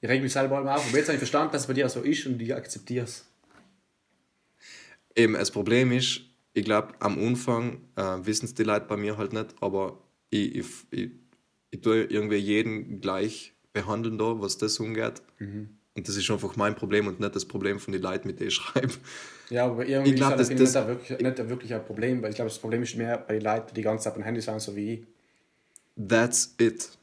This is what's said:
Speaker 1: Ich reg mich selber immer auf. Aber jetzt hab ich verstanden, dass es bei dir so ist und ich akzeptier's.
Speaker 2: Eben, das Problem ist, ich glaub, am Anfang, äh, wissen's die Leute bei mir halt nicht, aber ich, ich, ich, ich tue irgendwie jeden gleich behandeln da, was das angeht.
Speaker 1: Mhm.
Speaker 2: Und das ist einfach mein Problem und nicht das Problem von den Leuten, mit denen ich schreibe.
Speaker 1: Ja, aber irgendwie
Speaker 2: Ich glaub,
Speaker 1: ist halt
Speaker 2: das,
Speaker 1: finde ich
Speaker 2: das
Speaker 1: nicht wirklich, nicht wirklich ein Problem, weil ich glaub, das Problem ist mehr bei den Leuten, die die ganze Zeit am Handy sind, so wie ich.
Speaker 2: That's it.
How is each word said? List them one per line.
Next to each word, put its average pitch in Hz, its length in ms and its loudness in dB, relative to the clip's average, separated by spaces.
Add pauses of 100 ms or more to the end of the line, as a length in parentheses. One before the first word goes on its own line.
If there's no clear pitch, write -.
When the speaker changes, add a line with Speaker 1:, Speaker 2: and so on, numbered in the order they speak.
Speaker 1:
Ich 117 80 -6
reg 131 140 2
mich 127 100 -2
selber 135 280 2
immer 139 160 0
auf. 139 120 0
Aber 117 100 2
jetzt 151 100 2
hab 156 60 2
ich 131 40 0
verstanden, 151 340 0
dass 139 100 -2
es - 40 -6
bei 135 60 -2
dir 131 160 2
so 120 140 -4
ist 147 240 0
und 127 140 -2
ich 113 140 -4
akzeptier's. 120 720 -6 (1900)
Speaker 2:
Eben, 113 180 6
das - 160 0
Problem 120 420 4
ist, 131 280 0 (320)
ich 104 120 0
glaub, 107 360 0
am 104 180 0
Anfang, 120 640 0 (160)
äh, 95 260 -2
wissen's 107 320 -4
die 110 100 0
Leute 104 220 2
bei 107 100 -2
mir 104 200 -2
halt 101 160 -4
nicht, 110 280 -6
aber 98 380 -2 (320)
ich, 104 260 0
ich, - 100 -6 (240)
ich, - 200 -6 (600)
ich - 100 -12
tue 110 240 4
irgendwie 104 320 0
jeden 104 640 0
gleich 98 520 -4 (200)
behandeln 107 460 -2
da, 113 220 0
was 101 180 -2
das 107 220 0
angeht. 113 420 -4 (160)
Speaker 1:
Mhm. 104 320 -10 (260)
Speaker 2:
Und 95 120 -8
das 98 80 -2
ist 95 140 -2
einfach 98 260 -2
mein 104 180 2
Problem 104 320 2
und 90 140 -4
nicht 101 160 -2
das 95 80 -4
Problem 101 340 -2
von 101 140 -10
den 92 100 -2
Leuten, 92 240 -4
mit 92 140 -8
denen 95 80 -4
ich - 80 -2
schreibe. 131 360 0 (560)
Speaker 1:
Ja, 120 180 2
aber 120 200 -2
irgendwie 135 240 4
Speaker 2:
Ich 135 60 6
glaub, 139 160 6
Speaker 1:
ist 131 60 2
halt - 20 6
Speaker 2:
das, 123 80 6
Speaker 1:
finde 127 160 6
ich 123 80 6
Speaker 2:
das 117 140 4
Speaker 1:
nicht - 20 -4 (200)
wirklich, 131 120 -4 (180)
nicht 113 100 -4
wirklich 123 260 -6
ein 110 100 -4
Problem, 120 380 0
weil 110 80 -2
ich 107 60 -6
glaub, 113 120 -2
das 107 100 -8
Problem 113 240 -2
ist 123 140 -6
mehr 113 220 0
bei 110 160 -2
den 107 100 0
Leuten, 110 240 0
die - 60 -20
die 113 80 -4
ganze 110 220 0
Zeit 110 120 -4
am 107 60 -6
Handy 113 180 -2
sind, 110 200 -4
so 104 140 -8
wie 104 200 -4
ich. 113 60 -10 (1080)
Speaker 2:
That's 117 520 4
it. 113 300 4 (120)